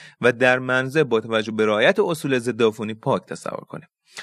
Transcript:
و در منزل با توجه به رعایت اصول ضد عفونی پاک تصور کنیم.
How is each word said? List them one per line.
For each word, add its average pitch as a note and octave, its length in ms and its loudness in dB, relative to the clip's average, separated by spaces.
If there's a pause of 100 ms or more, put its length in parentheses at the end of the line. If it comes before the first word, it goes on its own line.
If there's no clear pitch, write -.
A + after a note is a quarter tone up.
(220)
و A#2+ 100 6
در B2+ 280 2
منزل C3 440 0
با A#2 160 0
توجه A2 320 -2
به G#2+ 140 0
رعایت A2+ 340 2
اصول D3+ 400 -2
ضد A#2 240 -2
عفونی A2 300 0
پاک A2 320 -4
تصور - 420 -12
کنیم. - 200 -16 (360)